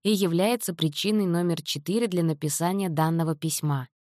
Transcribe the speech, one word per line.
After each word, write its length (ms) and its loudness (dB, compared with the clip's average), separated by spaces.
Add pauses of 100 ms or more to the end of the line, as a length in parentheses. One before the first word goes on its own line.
и 100 2
является 600 2
причиной 520 0
номер 360 0
четыре 460 -2
для 160 0
написания 680 0
данного 460 2
письма. 540 -2 (160)